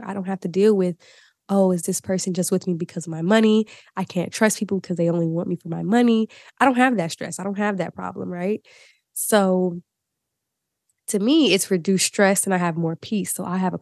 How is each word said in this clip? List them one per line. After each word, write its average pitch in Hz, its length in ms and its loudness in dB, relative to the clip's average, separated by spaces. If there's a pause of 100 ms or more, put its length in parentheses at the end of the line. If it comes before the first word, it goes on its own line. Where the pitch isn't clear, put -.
I 196 100 -10
don't 196 140 -8
have 190 140 -6
to 196 60 -8
deal 196 280 4
with, 180 200 0 (540)
"Oh, 196 220 4
is 175 120 -2
this - 180 -4
person 185 320 -4
just 175 180 -2
with 185 160 0
me 180 60 0
because 165 320 -8
of 165 60 -10
my 160 100 -6
money? 214 460 4 (300)
I 185 80 -4
can't - 260 -4
trust 214 280 0
people 196 200 -4
'cause 175 180 -6
they 170 120 2
only 170 180 0
want 165 220 -4
me 175 80 -2
for - 100 -14
my 165 160 -6
money." 226 460 2 (300)
I 254 60 4
don't 254 120 2
have 254 200 2
that 165 140 -2
stress. - 260 -10
I 190 60 -10
don't 196 140 -6
have 208 200 -2
that 175 160 -4
problem, 185 360 -10
right? 180 360 -4 (480)
So 185 680 2 (1300)
to 202 120 -2
me, 247 340 4
it's - 160 0
reduced 185 380 0
stress 196 380 2
and 196 80 0
I 180 40 0
have 170 200 -2
more 165 180 -2
peace. - 380 -6
So - 120 -8
I 185 120 -4
have 185 160 0
a 170 80 -8